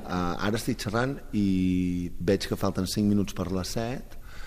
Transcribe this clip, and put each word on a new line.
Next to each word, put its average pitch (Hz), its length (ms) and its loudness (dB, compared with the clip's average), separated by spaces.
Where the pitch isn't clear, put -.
eh, 87 460 -2
ara 107 100 2
estic 113 240 -2
xerrant 117 320 0
i 101 80 4
veig 95 320 2
que 104 80 -2
falten 92 320 0
cinc 104 240 4
minuts 101 240 0
per 90 160 -2
les 90 240 -2
set 120 400 -6